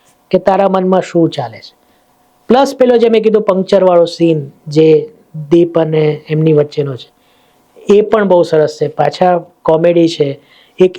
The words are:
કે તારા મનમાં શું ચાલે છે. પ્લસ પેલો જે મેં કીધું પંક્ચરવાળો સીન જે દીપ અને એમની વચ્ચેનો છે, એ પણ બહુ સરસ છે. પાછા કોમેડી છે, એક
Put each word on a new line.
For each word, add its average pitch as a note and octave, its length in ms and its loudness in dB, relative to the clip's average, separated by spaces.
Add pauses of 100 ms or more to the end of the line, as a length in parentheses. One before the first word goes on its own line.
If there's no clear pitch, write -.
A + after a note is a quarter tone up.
(320)
કે F#3 60 0
તારા F#3+ 320 0
મનમાં F#3 320 0
શું E3 280 0
ચાલે A#2 280 -10
છે. - 180 -20 (720)
પ્લસ C4+ 280 2
પેલો B3 220 2
જે A3+ 120 2
મેં A3+ 140 0
કીધું G#3+ 180 2
પંક્ચરવાળો F#3 640 0
સીન D#3+ 460 -2 (160)
જે D3+ 440 2 (380)
દીપ E3+ 300 2
અને D#3 500 -2
એમની D#3 240 0
વચ્ચેનો D3 420 -4
છે, - 160 -20 (800)
એ G#3 120 4
પણ G#3 260 -2
બહુ F3 160 2
સરસ D#3 380 -2
છે. D3+ 60 -4
પાછા E3+ 500 -2
કોમેડી E3+ 720 0
છે, C#3+ 320 -4 (400)
એક F#3 200 2